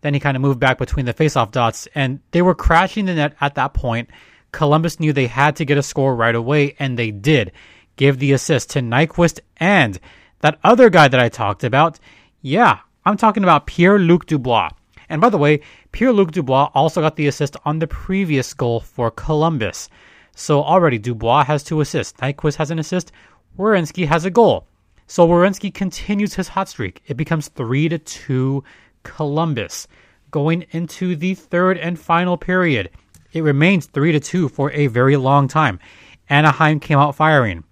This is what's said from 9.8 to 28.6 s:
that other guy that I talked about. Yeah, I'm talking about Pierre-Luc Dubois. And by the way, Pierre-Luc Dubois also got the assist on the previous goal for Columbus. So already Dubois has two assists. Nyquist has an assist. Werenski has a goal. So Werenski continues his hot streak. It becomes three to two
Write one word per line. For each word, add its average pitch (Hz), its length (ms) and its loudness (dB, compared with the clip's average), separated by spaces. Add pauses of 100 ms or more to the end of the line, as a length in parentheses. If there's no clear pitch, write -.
that 147 240 0
other 233 240 8
guy 170 180 6
that 127 140 4
I 120 80 2
talked 104 360 -4
about. 139 360 0 (400)
Yeah, 185 380 2 (260)
I'm 208 140 0
talking 208 240 2
about 165 240 2
Pierre-Luc 180 580 2
Dubois. 120 460 -2 (400)
And 156 100 -4
by 226 80 4
the 208 100 0
way, 143 220 2 (320)
Pierre-Luc 208 400 0
Dubois 139 420 0
also 156 280 0
got 156 140 -2
the 147 120 0
assist - 380 -6
on 156 120 -4
the 160 80 -4
previous 165 680 -4
goal 117 260 -2
for 117 300 -6
Columbus. 151 800 -4 (440)
So 147 280 0
already 151 360 2
Dubois 117 480 0
has 151 180 -2
two 156 160 -4
assists. - 400 -6
Nyquist 143 360 -4
has 156 140 -6
an 165 80 -6
assist. 170 320 -6 (480)
Werenski 185 480 -2
has 160 180 0
a 190 60 -4
goal. 175 380 2 (400)
So 175 180 4
Werenski 180 480 2
continues 202 600 -4
his 185 120 -4
hot 190 220 -6
streak. - 400 -10
It 123 80 -8
becomes 151 320 -4
three 135 400 -2
to 165 100 -4
two 135 640 -6 (400)